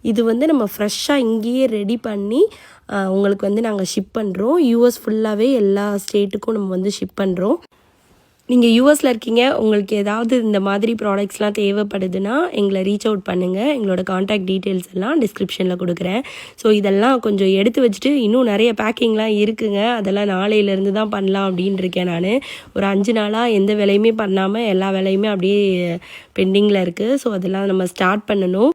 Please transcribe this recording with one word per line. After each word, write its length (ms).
இது 240
வந்து 220
நம்ம 200
ஃப்ரெஷ்ஷா 380
இங்கேயே 520
ரெடி 300
பண்ணி, 520
அ, 200
உங்களுக்கு 340
வந்து 160
நாங்க 200
ஷிப் 360
பண்றோம். 380
யூ 300
எஸ் 200
ஃபுல்லாவே 460
எல்லா 440
ஸ்டேட்டுக்கும் 560
நம்ம 160
வந்து 220
ஷிப் 300
பண்றோம். 360
நீங்க 200
யூ 260
எஸ்ல 160
இருக்கீங்க, 500
உங்களுக்கு 380
ஏதாவது 460
இந்த 180
மாதிரி 340
ப்ராடக்ட்ஸ்லாம் 640
தேவைப்படுதுன்னா 960
எங்களை 400
ரீச் 140
அவுட் 160
பண்ணுங்க. 560
எங்களோட 320
கான்டாக்ட் 360
டீட்டெயில்ஸ் 460
எல்லாம் 280
டிஸ்கிரிப்ஷன்ல 560
கொடுக்குறேன். 440
So, 160
இதெல்லாம் 480
கொஞ்சம் 280
எடுத்து 400
வச்சுட்டு 240
இன்னும் 320
நிறைய 280
பேக்கிங்லாம் 640
இருக்குங்க. 580
அதெல்லாம் 340
நாளையிலேருந்து 640
தான் 160
பண்ணலாம் 480
அப்படின்னு 160
இருக்கேன் 340
நானு. 340
ஒரு 120
அஞ்சு 260
நாளா 340
எந்த 280
வேலையுமே 440
பண்ணாம 480
எல்லா 240
வேலையுமே 360
அப்படியே 680
பெண்டிங்ல 420
இருக்கு. 380
So, 140
அதெல்லாம் 340
நம்ம 200
ஸ்டார்ட் 420
பண்ணணும். 460